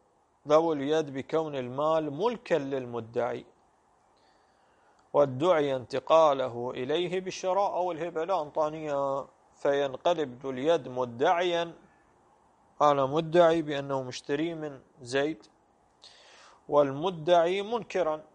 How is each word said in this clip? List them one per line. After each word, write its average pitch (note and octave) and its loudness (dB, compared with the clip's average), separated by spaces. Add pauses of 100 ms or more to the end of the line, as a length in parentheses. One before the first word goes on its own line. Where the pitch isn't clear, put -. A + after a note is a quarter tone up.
(500)
ذو D#3+ 6
اليد D3 -2
بكون D3+ -4
المال D3+ -2
ملكاً F#3+ -2
للمدعي A#2+ -4 (1700)
وادعي C#3+ 2
انتقاله C3 2
إليه E3 -4
بالشراء F#3 -2
أو F3+ -2
الهبة، D#3+ -6
لا F3 -2
أنطانية، D3 -2 (280)
فينقلب C#3+ 0
ذو C3+ -6
اليد C3+ 0
مدعياً، E3+ 0 (1080)
أنا C#3+ 4
مدعي E3 4
بأنه C#3 -4
مشتري C#3+ -4
من D3+ -10 (200)
زيد، C3+ -2 (1200)
والمدعي E3 2
منكرا، F3+ -4 (120)